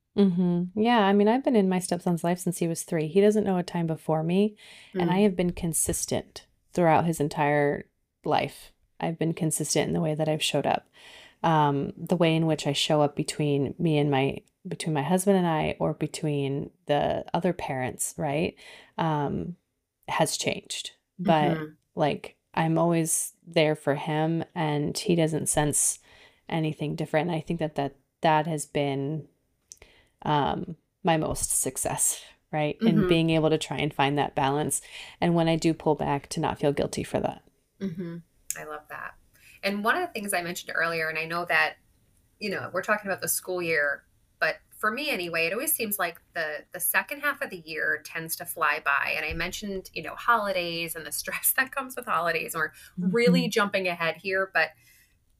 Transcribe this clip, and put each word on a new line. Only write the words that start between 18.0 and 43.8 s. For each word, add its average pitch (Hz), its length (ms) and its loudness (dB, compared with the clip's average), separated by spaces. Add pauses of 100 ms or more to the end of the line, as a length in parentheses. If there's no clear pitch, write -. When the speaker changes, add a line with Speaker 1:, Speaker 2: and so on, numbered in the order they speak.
Speaker 1:
right, 156 380 -2 (420)
um, 151 600 -2 (520)
has - 280 0
changed. - 560 -6 (260)
But, 160 380 4
Speaker 2:
Mm-hmm. 156 160 -8 (240)
Speaker 1:
like, 147 400 -2 (180)
I'm 160 240 2
always 165 540 2 (140)
there 160 280 2
for 143 220 0
him, 160 480 0 (100)
and 147 420 -2
he 180 200 2
doesn't 160 320 2
sense - 500 0 (500)
anything 156 460 -2
different. 160 360 0
And 165 60 -2
I 160 40 -2
think 170 200 -4
that, 156 140 -2
that, 139 220 -2 (260)
that 156 240 4
has 160 180 -2
been, 139 640 -2 (920)
um, 151 540 0 (260)
my 165 140 4
most - 440 -2
success, - 600 -2 (300)
right, 151 280 -2
in 175 160 4
Speaker 2:
Mm-hmm. 180 120 4
Speaker 1:
being 165 220 4
able 156 200 2
to 156 80 2
try 147 180 -6
and 147 160 -2
find 143 240 0
that - 180 0
balance. 143 460 0 (400)
And 170 140 2
when 165 140 2
I 165 80 2
do 165 180 2
pull 160 200 0
back, 143 360 -2
to - 100 -4
not - 180 -2
feel 147 140 2
guilty - 320 -2
for - 160 -4
that. - 220 -4 (380)
Speaker 2:
Mm-hmm. 170 360 -8 (400)
I 156 80 -12
love 151 240 -12
that. - 260 -12 (480)
And 202 200 -2
one 233 140 2
of 359 60 0
the 359 100 -4
things 202 200 -6
I 180 100 0
mentioned 175 320 -8
earlier, 165 340 0
and 160 100 -6
I 160 60 -4
know 170 220 -4
that, 156 280 2 (640)
you 208 120 -6
know, 151 220 -6
we're 185 100 -2
talking 208 280 -2
about 180 100 -4
the 165 80 -4
school 180 340 -4
year, 147 420 0 (340)